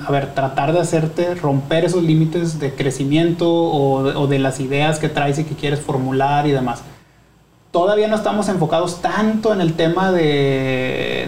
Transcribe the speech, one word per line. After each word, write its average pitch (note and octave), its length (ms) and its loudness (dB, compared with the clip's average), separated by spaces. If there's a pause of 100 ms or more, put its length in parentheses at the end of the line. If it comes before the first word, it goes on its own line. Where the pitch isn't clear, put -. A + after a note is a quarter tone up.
a C#3+ 60 -4
ver, - 240 -2
tratar C#3 360 0
de F3 100 2
hacerte E3 520 0
romper D#3+ 500 0
esos F3+ 200 2
límites D#3+ 560 2
de C#3 160 -4
crecimiento D#3+ 760 0
o, D3 500 2 (200)
o C#3+ 60 2
de C#3 100 2
las C3+ 220 -2
ideas C#3+ 400 0
que - 100 -2
traes C#3+ 300 -2
y D#3 60 -2
que D3 100 -8
quieres C#3+ 240 -4
formular C3+ 680 0
y D3 60 2
demás. B2+ 320 -2 (880)
Todavía G#3 360 2
no G#3+ 80 0
estamos G#3 320 0
enfocados E3 540 0
tanto G#3+ 500 0
en F#3+ 100 0
el D#3+ 120 2
tema F3 380 0
de, C3+ 1160 0